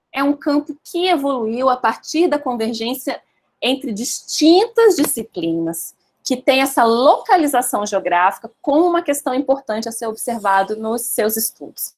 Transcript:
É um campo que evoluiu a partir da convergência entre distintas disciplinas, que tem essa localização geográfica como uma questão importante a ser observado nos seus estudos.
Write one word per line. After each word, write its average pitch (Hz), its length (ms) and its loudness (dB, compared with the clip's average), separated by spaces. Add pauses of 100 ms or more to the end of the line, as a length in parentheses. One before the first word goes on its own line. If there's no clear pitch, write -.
(140)
É 277 100 -2
um 285 80 2
campo 294 500 -2
que 349 260 -4
evoluiu 262 600 0
a 247 60 2
partir 302 540 0
da 294 100 0
convergência 240 800 -4 (400)
entre 262 300 -2
distintas 349 1040 2
disciplinas, 165 960 -4 (300)
que 254 140 -2
tem 262 240 2
essa 240 240 2
localização 262 1000 2
geográfica 180 640 0 (120)
como 302 240 4
uma 339 160 2
questão 285 320 -2
importante 254 560 -2
a - 20 -10
ser 226 160 -8
observado 208 720 -2
nos 220 240 -4
seus 220 340 -2
estudos. - 640 -8